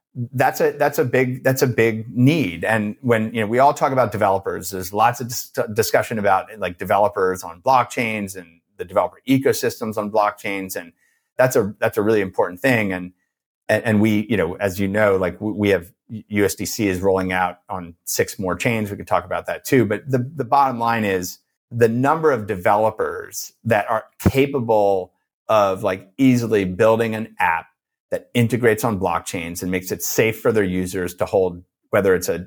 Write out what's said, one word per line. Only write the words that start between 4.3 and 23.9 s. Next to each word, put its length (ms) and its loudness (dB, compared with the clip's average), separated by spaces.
there's 220 -8
lots 280 2
of 80 -6
dis-, 240 -10
discussion 460 0
about, 400 0
like, 200 -6
developers 640 0
on 200 -16
blockchains 720 0
and 240 -20
the 80 -10
developer 420 -2
ecosystems 680 0
on 140 -4
blockchains. 640 -2
And 180 -12
that's 200 2
a, 220 0
that's 180 -2
a 60 0
really 180 2
important 400 -2
thing. 320 0
And, 200 -8
and, 160 2
and 160 2
we, 280 2
you 80 0
know, 200 0
as 240 -2
you 80 0
know, 280 2
like, 180 -2
w-, 200 -6
we 160 2
have 220 0
U 360 -2
S 120 0
D 100 -6
C 220 -2
is 120 -2
rolling 320 0
out 280 -2
on 240 -12
six 340 -4
more 180 -2
chains. 340 -2
We 60 -8
can 100 -14
talk 180 0
about 220 -6
that 180 -8
too. 220 4
But 240 -6
the, 80 2
the 260 -6
bottom 340 2
line 260 0
is 340 -2
the 180 4
number 440 2
of 140 -4
developers 1080 -2
that 260 0